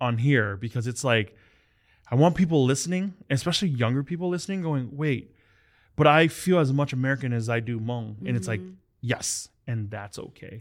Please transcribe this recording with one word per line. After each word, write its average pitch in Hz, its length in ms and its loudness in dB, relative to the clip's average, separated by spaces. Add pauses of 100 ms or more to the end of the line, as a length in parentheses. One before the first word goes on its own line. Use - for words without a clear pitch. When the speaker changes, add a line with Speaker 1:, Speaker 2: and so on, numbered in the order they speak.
Speaker 1:
on 117 180 0
here 113 380 2
because 113 300 -6
it's 123 180 -6
like, 113 300 2 (760)
I 123 60 2
want 156 200 6
people 160 280 4
listening, 180 500 0 (160)
especially 170 380 0
younger 127 340 0
people 175 260 -4
listening, 185 340 -4
going, 143 340 -2
"Wait, 143 380 -2 (600)
but 151 100 6
I 156 220 8
feel 180 300 2
as 135 140 4
much 143 200 0
American 131 400 -2
as 117 160 -2
I 117 120 0
do 113 200 -4
Hmong." 113 360 -6 (100)
And 123 100 0
it's - 100 -4
like, 107 140 -4
Speaker 2:
Mm-hmm. - 140 -16 (260)
Speaker 1:
yes, - 480 -6 (180)
and 110 240 -6
that's 104 280 -12
okay. - 420 -16